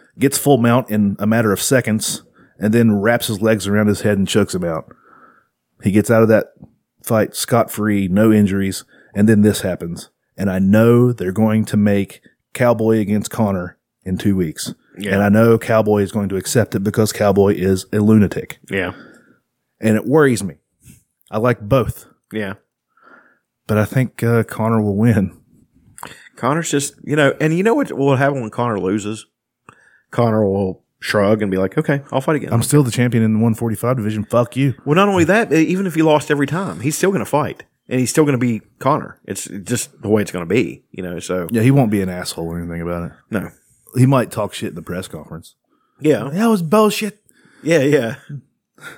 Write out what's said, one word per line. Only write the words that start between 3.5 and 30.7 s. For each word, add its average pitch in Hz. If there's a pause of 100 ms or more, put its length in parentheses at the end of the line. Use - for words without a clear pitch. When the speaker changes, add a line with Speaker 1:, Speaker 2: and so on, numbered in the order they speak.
Speaker 1:
around 104
his 104
head 104
and 98
chokes 101
him 90
out. 80 (920)
He 101
gets 104
out 113
of 107
that 107 (500)
fight 110
scot-free, 104
no 107
injuries, 98 (300)
and 104
then 107
this 104
happens. 87 (280)
And 98
I 92
know 117
they're 92
going 110
to 110
make 101 (320)
Cowboy 113
against 104
Conor 98 (260)
in 92
two 101
weeks. 85 (240)
Speaker 2:
Yeah. 101
Speaker 1:
And 101
I 101
know 113
Cowboy 104
is 95
going 101
to 98
accept -
it 98
because 107
Cowboy 101
is 92
a 104
lunatic. 107 (100)
Speaker 2:
Yeah. 92 (880)
Speaker 1:
And 107
it -
worries 131
me. 82 (720)
I 110
like 120
both. 107 (260)
Speaker 2:
Yeah. 101 (1120)
Speaker 1:
But 107
I 104
think, -
uh, 117
Conor 110
will 101
win. 104 (960)
Speaker 2:
Connor's 151
just, 139
you 139
know, 143
and 156
you 185
know 226
what 285
will 139
happen 139
when 110
Conor 117
loses? 104 (840)
Conor 110
will 98 (160)